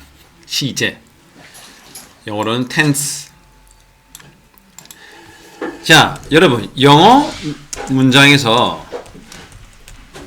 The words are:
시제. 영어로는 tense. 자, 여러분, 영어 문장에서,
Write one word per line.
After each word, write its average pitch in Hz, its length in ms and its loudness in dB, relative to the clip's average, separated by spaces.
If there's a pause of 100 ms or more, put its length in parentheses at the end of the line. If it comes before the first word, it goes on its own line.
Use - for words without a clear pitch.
(480)
시제. 107 520 -6 (1300)
영어로는 107 420 -6
tense. - 600 -4 (2500)
자, 135 360 0 (120)
여러분, 131 400 0 (100)
영어 180 480 6 (640)
문장에서, 123 920 2 (1400)